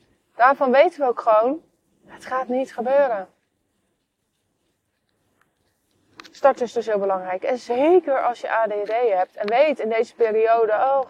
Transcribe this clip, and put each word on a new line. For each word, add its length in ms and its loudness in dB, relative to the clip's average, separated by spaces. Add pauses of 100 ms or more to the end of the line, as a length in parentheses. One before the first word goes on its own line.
(360)
Daarvan 360 2
weten 280 4
we 80 0
ook 140 -4
gewoon, 400 2 (440)
het 200 -20
gaat 220 -6
niet 260 -6
gebeuren. 540 0 (3000)
Start 300 0
is 120 -8
dus 120 -6
heel 140 -4
belangrijk. 440 -6
En 140 -4
zeker 640 0
als 200 -4
je 100 -8
A 160 0
D 40 -4
H 120 -4
D 80 -8
hebt 440 -2
en 140 -6
weet 300 2
in 100 -4
deze 260 -4
periode, 560 2
"Oh, 380 2